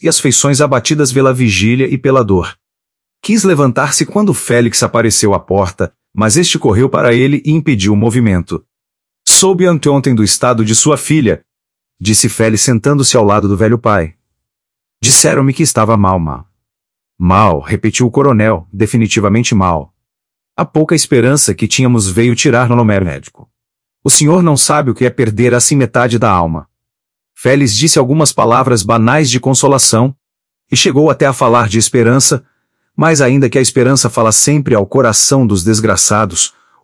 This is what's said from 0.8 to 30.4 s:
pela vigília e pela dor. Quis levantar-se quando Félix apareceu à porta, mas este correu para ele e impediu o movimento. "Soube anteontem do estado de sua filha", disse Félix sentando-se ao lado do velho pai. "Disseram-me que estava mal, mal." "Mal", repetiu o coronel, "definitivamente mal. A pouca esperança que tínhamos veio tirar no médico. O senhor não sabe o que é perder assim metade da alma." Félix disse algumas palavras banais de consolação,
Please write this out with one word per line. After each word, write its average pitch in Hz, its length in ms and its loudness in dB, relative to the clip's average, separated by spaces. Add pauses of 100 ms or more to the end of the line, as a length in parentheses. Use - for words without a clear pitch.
pela 131 200 2
vigília 120 540 0
e 135 100 -4
pela 131 280 0
dor. 95 320 -2 (640)
Quis 208 220 -2
levantar-se 143 600 0
quando 208 300 0
Félix 120 480 -2
apareceu 110 500 0
à 92 60 0
porta, 92 560 -4 (180)
mas 107 240 0
este 165 220 0
correu 123 300 0
para 127 260 0
ele 135 320 0
e 151 60 0
impediu 117 400 0
o 104 40 2
movimento. 104 680 -2 (600)
"Soube 190 400 0
anteontem 143 480 0
do 110 120 2
estado 113 400 0
de 110 100 0
sua 151 220 0
filha", 120 480 -2 (580)
disse 107 280 0
Félix 110 320 -2
sentando-se 131 520 0
ao 120 80 4
lado 104 240 2
do 98 120 0
velho 110 200 2
pai. 98 360 -2 (880)
"Disseram-me 135 500 0
que 165 100 -2
estava 113 360 0
mal, 95 200 0
mal." 73 300 -8 (720)
"Mal", 90 420 2
repetiu 110 460 -2
o 113 40 0
coronel, 110 640 0
"definitivamente 107 840 0
mal. 87 400 -2 (640)
A - 80 -4
pouca 156 300 0
esperança 135 600 0
que 110 140 -4
tínhamos 120 400 0
veio 117 260 0
tirar 123 360 0
no 120 160 2
médico. 90 640 -4 (520)
O - 60 -2
senhor 160 340 2
não 156 140 2
sabe 147 340 -2
o 110 40 0
que 123 100 -2
é 123 60 2
perder 117 420 0
assim 120 240 0
metade 120 420 0
da 110 120 0
alma." 82 360 -2 (680)
Félix 127 420 0
disse 160 220 0
algumas 139 340 0
palavras 117 500 0
banais 120 460 0
de 120 100 -2
consolação, 131 800 0 (560)